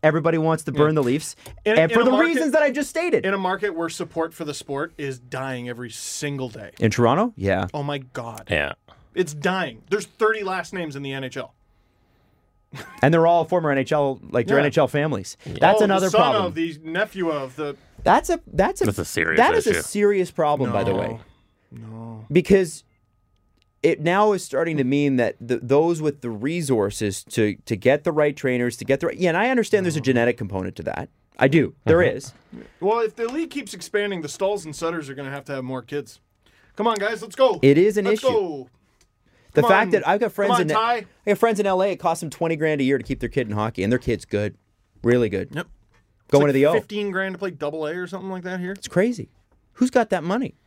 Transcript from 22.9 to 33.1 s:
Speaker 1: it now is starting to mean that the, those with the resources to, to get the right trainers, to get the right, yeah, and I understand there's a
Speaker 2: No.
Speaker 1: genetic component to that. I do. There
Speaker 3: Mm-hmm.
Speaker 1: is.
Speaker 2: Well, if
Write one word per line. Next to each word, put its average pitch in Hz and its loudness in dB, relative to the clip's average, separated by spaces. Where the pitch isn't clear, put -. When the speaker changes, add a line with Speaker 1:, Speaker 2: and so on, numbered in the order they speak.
Speaker 1:
it 165 2
now 196 4
is 185 -2
starting 156 -2
to 139 0
mean 139 2
that 120 2
the, 117 -2
those 156 2
with 147 -4
the 120 -6
resources 113 -2
to, 104 0
to 120 -4
get 135 2
the 170 0
right 147 0
trainers, 123 -2
to - -12
get 139 0
the 175 -2
right, - -6
yeah, 175 2
and 160 0
I 226 0
understand 214 2
there's 165 -2
a 151 -2
Speaker 2:
No. 117 -8
Speaker 1:
genetic 120 2
component 95 -8
to 85 -12
that. - -8
I 135 6
do. 139 4
There 165 6
Speaker 3:
Mm-hmm. 139 2
Speaker 1:
is. - -16
Speaker 2:
Well, 214 0
if 220 -2